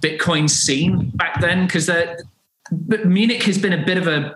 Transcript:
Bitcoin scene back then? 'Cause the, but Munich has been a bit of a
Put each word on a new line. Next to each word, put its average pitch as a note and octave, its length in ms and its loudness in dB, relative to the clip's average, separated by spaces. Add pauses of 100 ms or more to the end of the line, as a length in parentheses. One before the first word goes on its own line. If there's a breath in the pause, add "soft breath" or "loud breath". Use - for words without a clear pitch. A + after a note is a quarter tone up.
Bitcoin D#3 480 0
scene E3 640 0
back - 260 -4
then? F3+ 280 2
'Cause E3 180 0
the, E3+ 340 0 (520)
but G#3+ 340 0
Munich A3 380 2
has G3 120 2
been G3 160 0
a D3 120 0
bit F#3 120 0
of E3+ 120 0
a D3 280 -2